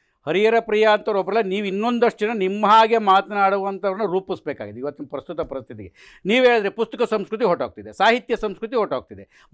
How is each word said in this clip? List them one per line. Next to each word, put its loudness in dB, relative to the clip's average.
ಹರಿಹರ 2
ಪ್ರಿಯ 2
ಅಂತವ್ರು 0
ಒಬ್ಬರಲ್ಲ, 0
ನೀವು -2
ಇನ್ನೊಂದಷ್ಟು 0
ಜನ -2
ನಿಮ್ಮ -2
ಹಾಗೆ 6
ಮಾತನಾಡುವಂಥವ್ರನ್ನ 0
ರೂಪಿಸ್ಬೇಕಾಗಿದೆ -6
ಇವತ್ತಿನ -10
ಪ್ರಸ್ತುತ -10
ಪರಿಸ್ಥಿತಿಗೆ. -12
ನೀವು 4
ಹೇಳಿದ್ರೆ 2
ಪುಸ್ತಕ -4
ಸಂಸ್ಕೃತಿ -4
ಹೊರಟೋಗ್ತಿದೆ, -2
ಸಾಹಿತ್ಯ 0
ಸಂಸ್ಕೃತಿ -6
ಹೊರಟೋಗ್ತಿದೆ, -6